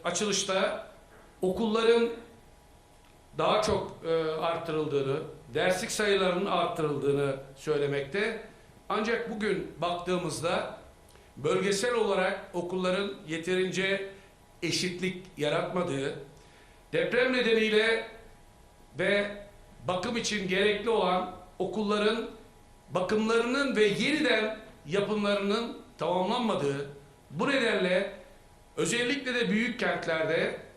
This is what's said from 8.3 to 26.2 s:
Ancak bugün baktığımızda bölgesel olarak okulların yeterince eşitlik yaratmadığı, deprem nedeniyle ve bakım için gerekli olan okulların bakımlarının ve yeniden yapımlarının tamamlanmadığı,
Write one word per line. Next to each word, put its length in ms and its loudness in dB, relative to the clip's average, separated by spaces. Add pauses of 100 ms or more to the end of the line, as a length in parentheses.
Ancak 420 0
bugün 480 -2
baktığımızda 1000 -2 (580)
bölgesel 580 2
olarak 600 0
okulların 580 -2 (160)
yeterince 800 -2 (540)
eşitlik 600 -2 (140)
yaratmadığı, 800 -2 (760)
deprem 400 2
nedeniyle 760 4 (920)
ve 380 0 (520)
bakım 280 -2
için 320 -2
gerekli 420 2
olan 400 2 (280)
okulların 720 0 (600)
bakımlarının 840 2
ve 80 6
yeniden 760 2 (280)
yapımlarının 920 0 (200)
tamamlanmadığı, 920 0 (400)